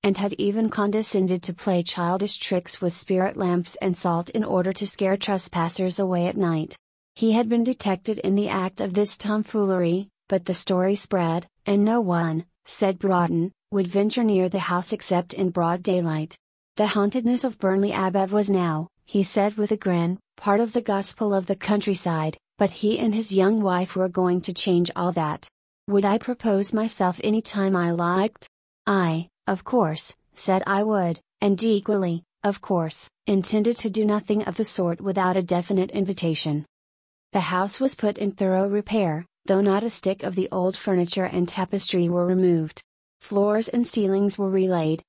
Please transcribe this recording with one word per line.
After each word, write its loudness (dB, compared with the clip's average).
and 2
had -2
even 0
condescended 0
to -6
play 0
childish -2
tricks -4
with -2
spirit -2
lamps -2
and 0
salt -2
in -2
order 0
to -6
scare -2
trespassers -2
away 0
at -4
night. -2
He 2
had 2
been 2
detected -2
in 0
the 0
act -4
of -4
this 0
tomfoolery, 0
but 0
the -4
story 0
spread, -2
and 2
no 2
one, 0
said -2
Broughton, 2
would 0
venture 0
near 4
the -2
house -2
except -2
in 0
broad 0
daylight. -2
The 2
hauntedness 0
of -4
Burnley 2
Abbey 0
was 2
now, 2
he 0
said 0
with 0
a 0
grin, 0
part 2
of 0
the 0
gospel -2
of 0
the -2
countryside, -2
but 2
he -2
and 2
his -2
young 4
wife 0
were 0
going 0
to -6
change 2
all -2
that. -4
Would 4
I 4
propose 0
myself -2
any 0
time 0
I 2
liked? -2
I, 0
of -2
course, 0
said 0
I 2
would, 0
and 2
equally, 0
of -2
course, -2
intended 2
to -4
do 0
nothing 0
of -6
the -2
sort -2
without 0
a 2
definite 0
invitation. -2
The -2
house -2
was 0
put -2
in -2
thorough 2
repair, -2
though 2
not 2
a -4
stick -4
of -6
the -2
old -2
furniture 0
and 0
tapestry -2
were 2
removed. 2
Floors 0
and 0
ceilings 0
were -2
relaid, 0